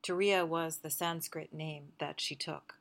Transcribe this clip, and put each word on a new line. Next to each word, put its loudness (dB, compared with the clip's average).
Turia 4
was 0
the -6
Sanskrit -2
name -6
that -4
she -2
took. -8